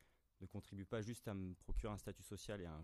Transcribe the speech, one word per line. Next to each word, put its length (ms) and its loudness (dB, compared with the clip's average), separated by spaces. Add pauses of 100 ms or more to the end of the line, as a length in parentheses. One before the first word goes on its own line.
(420)
ne 60 -6
contribue 380 -4
pas 160 2
juste 280 -2
à 40 2
me 220 0
procurer 380 4
un 40 2
statut 260 -6
social 360 -2
et 60 0
un 180 -2